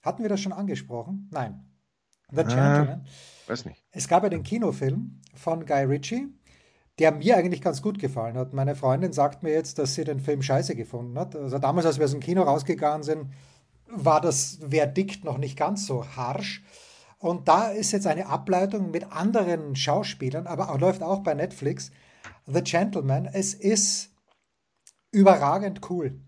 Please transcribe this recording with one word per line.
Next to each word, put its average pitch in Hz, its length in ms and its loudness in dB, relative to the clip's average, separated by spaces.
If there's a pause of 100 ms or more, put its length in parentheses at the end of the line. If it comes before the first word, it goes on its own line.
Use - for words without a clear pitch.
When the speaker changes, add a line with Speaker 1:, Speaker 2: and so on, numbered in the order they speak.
Speaker 1:
Hatten 180 200 -6
wir 214 80 -2
das 202 100 0
schon 196 140 -6
angesprochen? 160 760 -6
Nein. 117 340 -8 (640)
The 139 120 0
Speaker 2:
Ah, - 20 4
Speaker 1:
Gentleman. 139 600 4 (420)
Speaker 2:
weiß - 180 -6
nicht. - 260 -16
Speaker 1:
Es - 160 -8
gab 180 160 6
ja 208 60 2
den - 140 -2
Kinofilm 170 800 -2 (120)
von 165 320 -4
Guy 139 180 2
Ritchie, 147 440 -2 (720)
der 160 120 8
mir 190 260 4
eigentlich 175 240 0
ganz 151 200 -2
gut 202 180 -4
gefallen 117 380 -4
hat. 131 160 -6
Meine 139 220 0
Freundin 143 380 0
sagt 143 300 0
mir 160 80 0
jetzt, 156 280 -2
dass 135 160 -2
sie 160 80 -4
den 139 160 -4
Film 139 220 -2
scheiße 135 340 0
gefunden 120 440 -10
hat. 180 160 -8
Also 139 220 -6
damals, 151 280 2
als 151 140 4
wir 151 60 4
aus 135 60 0
dem 143 80 -4
Kino 180 240 2
rausgegangen 147 600 0
sind, 151 280 -4 (560)
war 156 340 2
das 156 460 -2
Verdikt 151 580 0
noch 131 120 -4
nicht 135 200 -6
ganz 190 280 -2
so 123 300 -6
harsch. 131 480 -6 (560)
Und 175 280 -2
da 185 200 8
ist 214 240 -2
jetzt 196 160 0
eine 170 200 0
Ableitung 185 640 0
mit 165 200 -4
anderen 170 640 0
Schauspielern, 151 720 -2
aber 170 240 -4
auch, 139 80 -2
läuft 185 240 2
auch 190 160 0
bei 180 140 0
Netflix, 143 580 -4 (560)
The 156 160 0
Gentleman. 160 640 0
Es 196 280 -4
ist - 580 0 (1000)
überragend 190 760 6
cool 160 380 -4